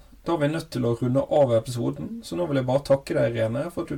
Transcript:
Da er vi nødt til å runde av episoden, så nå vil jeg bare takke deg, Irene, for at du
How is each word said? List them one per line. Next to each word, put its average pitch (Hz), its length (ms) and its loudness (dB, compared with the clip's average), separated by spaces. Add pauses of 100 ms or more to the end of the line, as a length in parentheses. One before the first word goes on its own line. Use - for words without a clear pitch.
(260)
Da 165 100 0
er 156 80 0
vi 143 80 4
nødt 160 200 -6
til 123 140 -2
å 117 140 2
runde 131 240 2
av 139 320 4
episoden, 135 680 -2
så - 120 -8
nå 175 120 -2
vil 139 120 0
jeg 131 80 0
bare 135 180 2
takke - 300 0
deg, 117 220 2
Irene, 117 340 -2
for - 140 -6
at - 40 -10
du 143 80 -6